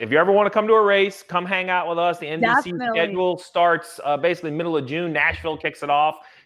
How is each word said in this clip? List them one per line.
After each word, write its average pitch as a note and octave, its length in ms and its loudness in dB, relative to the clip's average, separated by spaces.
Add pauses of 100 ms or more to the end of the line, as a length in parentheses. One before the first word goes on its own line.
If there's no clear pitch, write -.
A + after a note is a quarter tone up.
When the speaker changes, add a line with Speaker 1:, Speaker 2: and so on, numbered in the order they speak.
Speaker 1:
if A2 100 -6
you C#3+ 80 4
ever F3+ 140 4
wanna G3+ 180 4
come G#3+ 160 0
to A3 80 4
a A3 80 6
race, G3 400 2
come F3+ 240 -4
hang F#3 240 -4
out F3 180 0
with E3+ 80 -4
us. E3+ 220 0
The D#3 80 -10
N D#3 140 -6
B A#3 60 2
C A#3 260 0
Speaker 2:
Definitely. A3+ 260 -4
Speaker 1:
schedule F3+ 400 0
starts, E3+ 640 0
uh, C#3+ 120 0
basically E3 340 -2
middle E3 260 -2
of C#3 80 -2
June. D#3+ 280 -4
Nashville D#3 440 -2
kicks D3+ 280 -8
it C#3+ 60 -2
off. D3+ 260 2 (300)